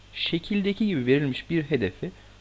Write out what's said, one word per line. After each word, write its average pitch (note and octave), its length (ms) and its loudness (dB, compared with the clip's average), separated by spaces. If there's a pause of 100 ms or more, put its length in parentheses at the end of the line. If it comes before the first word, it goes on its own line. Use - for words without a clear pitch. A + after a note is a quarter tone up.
(140)
şekildeki G3+ 720 -2
gibi C#3+ 180 0
verilmiş C3+ 440 2
bir E3 140 0
hedefi C#3+ 480 -2 (300)